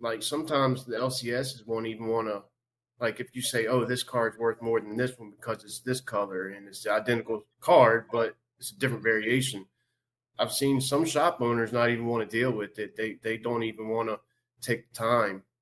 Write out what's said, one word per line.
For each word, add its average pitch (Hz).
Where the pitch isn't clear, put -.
like, 117
sometimes 143
the 113
L 127
C 120
Ss 123
won't 113
even 113
wanna, 110
like, 113
if 123
you 127
say, 113
"Oh, 120
this 123
card's 113
worth 113
more 113
than 107
this 127
one 107
because 110
it's 104
this 127
color 98
and 101
it's 95
the 104
identical 110
card, 117
but 117
it's -
a 98
different 117
variation." 113
I've 117
seen 139
some 143
shop 160
owners 117
not 120
even 117
wanna 117
deal 117
with 107
it. 101
They, 110
they 113
don't 117
even 110
wanna 113
take -
the -
time. 113